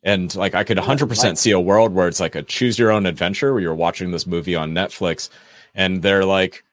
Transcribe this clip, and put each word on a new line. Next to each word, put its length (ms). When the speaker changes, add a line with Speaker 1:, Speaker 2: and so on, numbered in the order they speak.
Speaker 1:
And, 320
like, 200
I 100
could 120
a 40
Speaker 2:
Yeah, 60
Speaker 1:
hundred 220
percent 240
Speaker 2:
right. 60
Speaker 1:
see 140
a 80
world 340
where 140
it's 120
like 140
a 80
choose 360
your 120
own 160
adventure 460
where 100
you're 120
watching 360
this 160
movie 300
on 180
Netflix 560
and 280
they're 220
like 480